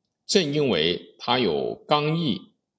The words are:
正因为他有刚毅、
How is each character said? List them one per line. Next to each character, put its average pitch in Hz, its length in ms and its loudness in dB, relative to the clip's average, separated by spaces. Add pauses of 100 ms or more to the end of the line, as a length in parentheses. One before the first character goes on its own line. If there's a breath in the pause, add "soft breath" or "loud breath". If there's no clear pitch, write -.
(280)
正 156 260 2
因 147 160 0
为 85 480 0
他 123 220 0
有 71 340 0 (140)
刚 151 280 0
毅、 160 360 -4 (280)